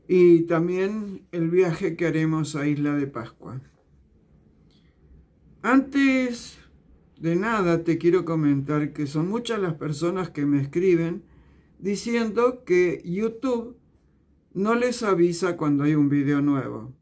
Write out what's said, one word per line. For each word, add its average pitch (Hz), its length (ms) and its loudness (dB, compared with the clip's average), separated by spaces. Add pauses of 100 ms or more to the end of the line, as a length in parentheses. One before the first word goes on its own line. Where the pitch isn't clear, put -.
Y 175 340 6
también 185 880 -2
el 165 200 -4
viaje 175 460 0
que 175 100 -2
haremos 160 500 -2
a 143 100 -4
Isla 147 300 -2
de 139 100 -2
Pascua. 123 540 -12 (2000)
Antes 262 960 0 (600)
de 165 160 0
nada 185 480 0
te 165 140 0
quiero 170 260 2
comentar 147 680 0
que 147 140 -6
son 156 220 -4
muchas 226 320 -4
las 170 140 -2
personas 165 560 -4
que 143 160 -4
me 143 140 2
escriben 170 600 0 (560)
diciendo 233 840 -2
que 180 400 2
YouTube 226 720 -4 (760)
no 214 220 0
les 240 300 -2
avisa 175 520 0
cuando 147 280 0
hay 151 100 4
un 143 140 4
video 143 320 2
nuevo. 123 600 -2